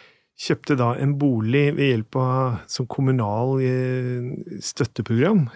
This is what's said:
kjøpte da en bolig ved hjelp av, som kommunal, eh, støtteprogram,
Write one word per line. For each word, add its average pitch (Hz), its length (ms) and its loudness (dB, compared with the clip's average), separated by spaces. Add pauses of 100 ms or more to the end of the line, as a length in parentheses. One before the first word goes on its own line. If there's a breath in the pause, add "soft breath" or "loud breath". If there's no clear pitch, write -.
(400 loud breath)
kjøpte - 380 -2
da 120 200 4
en 139 160 0
bolig 139 600 2
ved 139 160 2
hjelp 110 260 -2
av, 127 480 0
som - 220 -6
kommunal, 131 760 0
eh, 127 960 -4
støtteprogram, 135 840 0 (100)